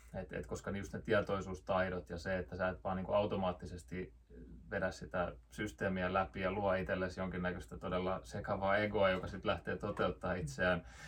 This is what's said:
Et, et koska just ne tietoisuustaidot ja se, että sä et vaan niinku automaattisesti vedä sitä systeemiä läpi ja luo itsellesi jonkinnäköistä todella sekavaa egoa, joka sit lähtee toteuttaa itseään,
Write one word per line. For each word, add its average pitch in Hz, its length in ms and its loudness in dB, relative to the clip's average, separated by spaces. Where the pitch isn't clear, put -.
Et, 92 180 -6
et 82 140 -4
koska - 240 -6
just 98 220 -4
ne 101 80 -6
tietoisuustaidot 92 1120 0
ja 87 80 -6
se, 92 200 0
että 92 180 -6
sä 92 120 2
et 90 160 -4
vaan 95 120 0
niinku 92 160 -2
automaattisesti 92 1000 0
vedä 95 200 2
sitä 90 420 -2
systeemiä 92 640 0
läpi 95 260 2
ja 92 120 2
luo 98 220 4
itsellesi 92 460 0
jonkinnäköistä 90 580 -4
todella 92 460 0
sekavaa 101 520 2
egoa, 104 340 6
joka 92 160 2
sit 92 180 -6
lähtee 98 320 0
toteuttaa - 580 0
itseään, 90 480 2